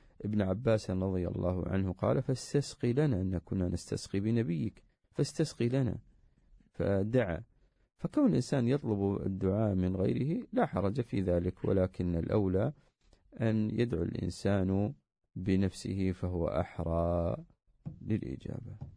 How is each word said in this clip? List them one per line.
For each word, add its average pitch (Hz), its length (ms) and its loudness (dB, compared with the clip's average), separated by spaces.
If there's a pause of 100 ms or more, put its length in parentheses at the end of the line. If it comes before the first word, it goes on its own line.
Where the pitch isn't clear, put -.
(260)
ابن 104 160 0
عباس 107 500 0
رضي 92 360 0
الله 92 400 -2
عنه 95 260 0
قال: 123 280 2
"فاستسقي - 720 -2
لنا، 131 280 2
إن 95 160 0
كنا 90 320 -2
نستسقي - 500 -4
بنبيك، 117 640 -2 (300)
فاستسقي 147 560 -2
لنا"، 123 280 0 (760)
فدعا. 98 680 0 (540)
فكون 277 320 2
الإنسان 131 380 2
يطلب 107 580 2
الدعاء 98 500 2
من 92 200 2
غيره 123 580 0
لا 254 120 2
حرج 101 360 0
في 113 200 -2
ذلك، 90 440 0
ولكن 92 500 2
الأولى 98 580 0 (680)
أن 110 280 2 (100)
يدعو 120 240 0
الإنسان 98 880 0 (420)
بنفسه 95 760 0
فهو 90 360 -2
أحرى 85 920 0 (640)
للإجابة. - 760 -6 (200)